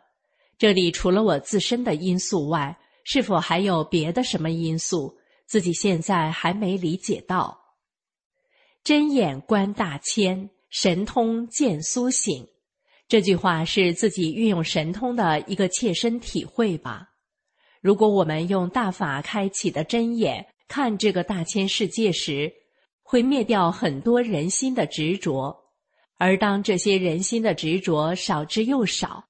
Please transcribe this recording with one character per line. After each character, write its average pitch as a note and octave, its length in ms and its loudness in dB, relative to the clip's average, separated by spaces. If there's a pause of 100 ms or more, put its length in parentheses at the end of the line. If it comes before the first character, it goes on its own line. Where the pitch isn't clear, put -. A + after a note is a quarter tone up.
(580)
这 G#3 160 6
里 F3+ 160 4
除 - 220 0
了 G3+ 100 4
我 F#3 160 4
自 F#3+ 220 -2
身 A#3+ 240 -2
的 A#3+ 100 0
因 F3+ 240 0
素 E3 320 -2
外， D3+ 260 -2 (280)
是 - 180 0
否 F#3+ 160 0
还 E3+ 220 0
有 G3 240 2
别 E3 280 0
的 B3+ 120 0
什 F#3 180 -2
么 D#3+ 80 0
因 E3 300 -2
素， D#3 360 -4 (300)
自 G#3+ 160 2
己 F3 120 0
现 F3 280 0
在 E3 300 0
还 F3 240 -2
没 G3 200 -2
理 F3 220 -2
解 - 240 -4
到 - 540 -6 (1080)
？“真 D4 280 4
眼 E3+ 300 0
观 G3+ 340 0
大 D#3+ 240 -4
千， F#3+ 500 -2 (220)
神 F#3 340 0
通 A3+ 420 0
见 F#3 360 0
苏 B3 260 0
醒。” D3+ 380 -2 (600)
这 A3 140 6
句 F3+ 160 2
话 E3 260 0
是 F3 300 2
自 G3+ 160 2
己 D#3+ 240 -2
运 A3 160 2
用 E3+ 120 2
神 D#3+ 300 -2
通 A#3+ 240 -4
的 E3 320 2
一 G3 80 -4
个 F#3 140 2
切 G3+ 240 -2
身 A#3 260 -2
体 - 240 -6
会 G3+ 340 -2
吧。 B2 340 -12 (680)
如 G3 160 4
果 G#3+ 140 4
我 G3 160 4
们 D#3 240 -2
用 F#3+ 200 0
大 G#3 220 0
法 D3 300 -4
开 G3 260 -4
启 F#3+ 240 -2
的 D#3+ 140 -4
真 A#3 320 -2
眼 C#3 280 -2 (220)
看 A#3 300 -2
这 G#3 160 2
个 F3 100 0
大 F#3 220 -4
千 G3 240 -2
世 G3 180 -2
界 G3+ 240 0
时， D3+ 400 -4 (520)
会 B3 200 2
灭 C4 220 2
掉 F#3+ 260 2
很 D3 300 -4
多 A#3 200 4
人 F#3 280 -2
心 C4 260 -2
的 G#3 100 0
执 D#3 320 -2
着， C#3 380 -4 (640)
而 F#3 180 4
当 G3+ 260 0
这 F#3+ 160 0
些 G3 200 2
人 F3+ 260 0
心 A#3 180 0
的 G#3+ 120 2
执 D#3+ 260 -2
着 D#3+ 340 0
少 E3+ 300 -2
之 A3 220 -2
又 B3+ 200 2
少， - 440 -6